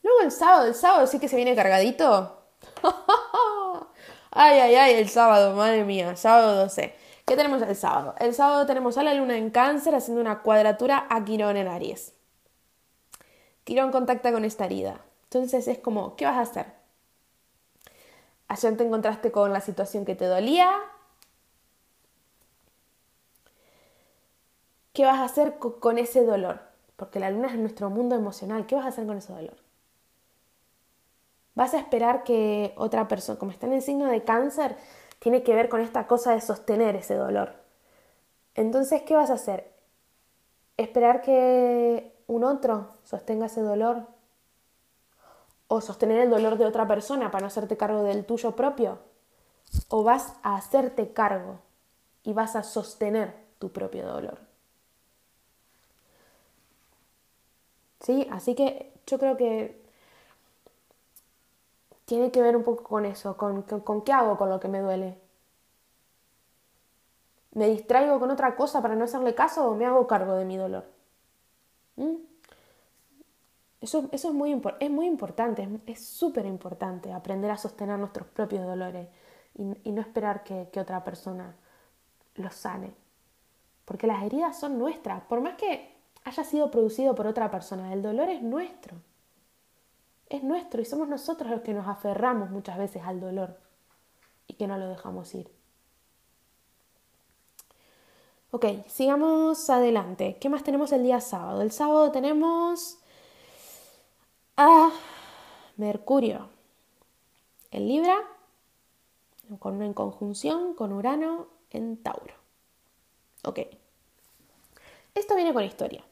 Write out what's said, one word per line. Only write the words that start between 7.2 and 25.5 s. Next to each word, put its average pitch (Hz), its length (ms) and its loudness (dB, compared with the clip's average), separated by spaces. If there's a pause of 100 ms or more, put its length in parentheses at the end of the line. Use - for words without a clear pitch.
¿Qué 254 100 2
tenemos 277 260 2
el 202 140 0
sábado? 151 420 -2
El 240 160 0
sábado 285 320 4
tenemos 254 320 0
a 285 60 0
la 302 100 2
luna 262 220 0
en 220 140 -4
Cáncer 285 440 2
haciendo 240 280 0
una 214 200 -2
cuadratura 220 680 4
a 226 160 0
Quirón 208 320 0
en 190 100 -2
Aries. 170 460 -10 (1500)
Quirón 262 260 2
contacta 247 400 0
con 220 140 0
esta 214 180 -4
herida. 190 380 -6 (240)
Entonces 254 420 -2
es 240 120 -4
como, 214 360 -4
¿qué 285 100 -4
vas 262 120 2
a 240 40 2
hacer? - 240 -6 (1800)
Ayer 220 300 -2
te 233 80 2
encontraste 220 480 -2
con 202 180 2
la 196 80 -2
situación 202 460 -6
que 190 100 -4
te 185 100 -4
dolía. 269 460 4 (4000)
¿Qué 277 120 4
vas 262 140 4
a 262 60 0
hacer 294 320 0